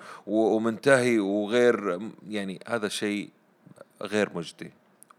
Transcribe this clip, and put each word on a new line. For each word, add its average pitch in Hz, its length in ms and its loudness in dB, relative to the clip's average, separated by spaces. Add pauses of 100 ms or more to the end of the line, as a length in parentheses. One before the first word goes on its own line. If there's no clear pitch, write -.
(260)
و-، 107 300 4
ومنتهي 117 640 2
وغير، 104 800 2 (280)
يعني 101 380 -8
هذا 107 220 -4
شيء 104 420 -6 (720)
غير 104 320 0
مجدي، - 380 -10 (460)